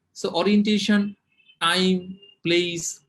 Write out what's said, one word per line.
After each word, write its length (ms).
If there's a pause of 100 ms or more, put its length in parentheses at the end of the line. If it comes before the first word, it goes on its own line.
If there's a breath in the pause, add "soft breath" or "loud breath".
(160)
so, 180
ওরিয়েন্টেশন, 680 (580)
টাইম, 360 (460)
প্লেস, 400 (260)